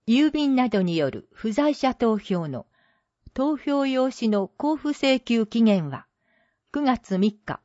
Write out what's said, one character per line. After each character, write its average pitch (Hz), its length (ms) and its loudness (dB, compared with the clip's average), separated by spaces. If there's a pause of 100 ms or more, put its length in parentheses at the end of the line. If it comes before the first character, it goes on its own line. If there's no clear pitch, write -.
郵 277 220 4
便 285 260 0
な 254 140 2
ど 196 140 2
に 170 120 0
よ 147 140 0
る - 220 -10
不 220 200 -6
在 285 220 2
者 254 220 -2
投 220 240 0
票 175 280 -4
の 131 200 -10 (680)
投 277 240 -2
票 277 300 -2
用 262 240 0
紙 226 180 -2
の 202 300 0
交 294 180 0
付 294 120 -6
請 269 300 0
求 226 280 0
期 226 160 0
限 190 260 4
は - 160 -12 (680)
九 285 100 -4
月 247 360 -2
三 208 160 2
日 - 320 -12